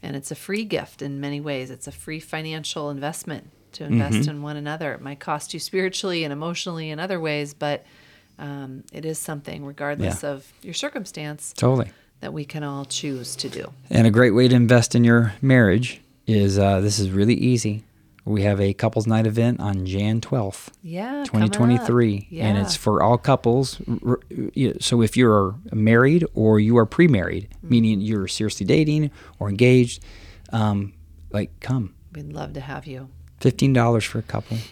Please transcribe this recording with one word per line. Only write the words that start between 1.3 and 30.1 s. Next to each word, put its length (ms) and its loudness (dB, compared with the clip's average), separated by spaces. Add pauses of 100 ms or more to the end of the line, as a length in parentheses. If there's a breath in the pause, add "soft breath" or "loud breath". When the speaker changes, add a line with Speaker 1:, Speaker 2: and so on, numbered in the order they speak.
Speaker 1:
ways. 300 -8
It's 180 -16
a 40 -16
free 280 -14
financial 680 -10
investment 580 -10 (240)
to 120 -14
invest 340 0
Speaker 2:
Mm-hmm. 120 0
Speaker 1:
in 120 -10
one 160 -10
another. 340 -8
It 80 -12
might 180 -14
cost 360 -8
you 60 -10
spiritually 640 -4
and 80 -6
emotionally 580 -8
in 100 -8
other 180 -4
ways, 360 -4
but, 300 -4 (540 soft breath)
um, 540 -12
it 140 -12
is 120 -6
something, 460 -12
regardless 580 -6
Speaker 2:
Yeah. 100 -6
Speaker 1:
of 200 -14 (100)
your 120 -14
circumstance, 840 -10
Speaker 2:
Totally. 340 0 (300 soft breath)
Speaker 1:
that 140 -12
we 100 -10
can 180 -12
all 220 -10
choose 520 -10
to 120 -10
do. 240 -12 (180)
Speaker 2:
And 160 4
a 40 6
great 220 6
way 160 6
to 60 6
invest 400 4
in 100 6
your 360 6
marriage 600 4 (260)
is, 320 4
uh, 220 4
this 180 0
is 120 0
really 240 2
easy. 480 0 (440)
We 160 0
have 180 2
a 140 2
couples 320 -2
night 180 2
event 360 0
on 260 -4
Jan 340 -2
twelfth, 520 -6 (100)
Speaker 1:
Yeah, 260 -10
coming 120 -8
up. 80 -8
Speaker 2:
twenty 200 0 (280)
twenty-three, 500 0 (140)
and 160 0
Speaker 1:
Yeah. 60 0
Speaker 2:
it's 120 -4
for 260 0
all 180 4
couples. 680 0
R-, 260 -2
r-, 60 -6 (320)
you, 280 0
so 200 2
if 160 2
you're 380 4 (180)
married 520 4 (100)
or 240 4
you 180 4
are 100 6
pre-married, 600 4 (180)
Speaker 1:
Mm. 60 -6
Speaker 2:
meaning 300 4
you're 260 -2
seriously 400 -4
dating 460 2 (260 loud breath)
or 100 -6
engaged, 540 4 (500 loud breath)